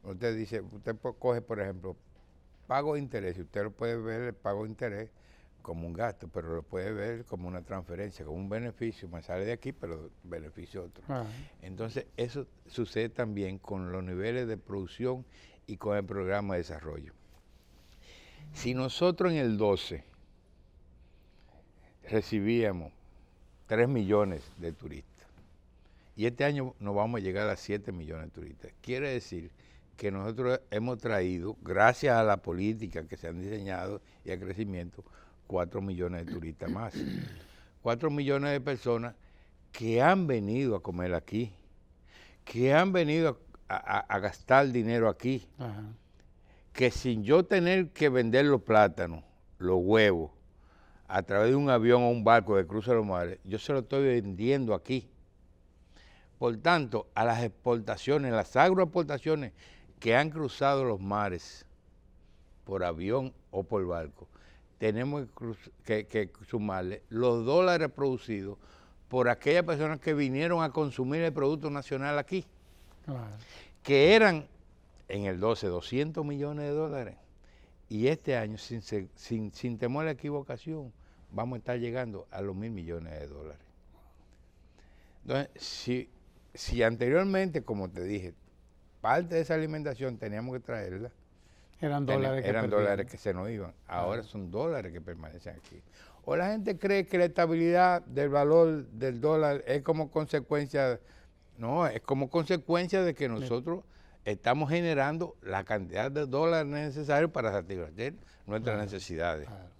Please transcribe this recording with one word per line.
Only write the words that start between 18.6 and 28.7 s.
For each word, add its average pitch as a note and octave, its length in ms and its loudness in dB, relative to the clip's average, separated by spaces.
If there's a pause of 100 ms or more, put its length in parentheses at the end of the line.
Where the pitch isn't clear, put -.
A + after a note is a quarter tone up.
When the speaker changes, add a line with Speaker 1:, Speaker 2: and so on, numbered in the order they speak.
Speaker 1:
nosotros E3+ 580 2
en D#3+ 60 2
el A#2 200 2
doce G2 460 0 (2000)
recibíamos G#2+ 840 0 (760)
tres A2+ 220 4
millones G#2 540 2 (160)
de E2 140 -8
turistas, - 540 -16 (880)
y G#2 120 -2
este A#2+ 180 0
año C#3 340 -2
nos G2+ 160 -4
vamos A2 260 0
a G2 40 -6
llegar G2 240 0
a G2+ 80 -2
siete G2+ 360 -6
millones D#2+ 340 -10
de E2 40 -14
turistas, - 500 -16